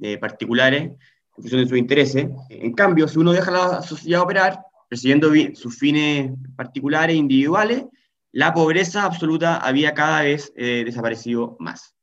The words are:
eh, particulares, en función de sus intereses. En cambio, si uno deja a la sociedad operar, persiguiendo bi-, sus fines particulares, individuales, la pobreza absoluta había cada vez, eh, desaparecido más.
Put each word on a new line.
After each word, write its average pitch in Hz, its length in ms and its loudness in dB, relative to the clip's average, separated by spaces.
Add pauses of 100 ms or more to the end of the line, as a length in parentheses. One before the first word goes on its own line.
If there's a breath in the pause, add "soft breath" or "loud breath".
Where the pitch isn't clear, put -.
eh, 104 180 -6
particulares, 131 640 0
en 170 140 -12 (380 soft breath)
función 127 280 -2
de 123 60 0
sus 127 100 2
intereses. 135 500 0 (220)
En 117 220 -8
cambio, 165 360 2
si 147 100 -4
uno 170 140 4
deja 180 180 0
a 180 260 0
la - 60 -8
sociedad 160 380 -2
operar, 190 400 0 (300)
persiguiendo 139 400 4
bi-, 151 240 4
sus 117 240 -14
fines 143 540 0 (240)
particulares, 156 600 -2
individuales, 165 680 2 (460 soft breath)
la 156 200 2
pobreza 170 520 2
absoluta 165 520 0
había 147 380 0
cada 151 280 0
vez, 143 340 -2
eh, 120 280 -2
desaparecido 117 760 -4
más. - 420 -14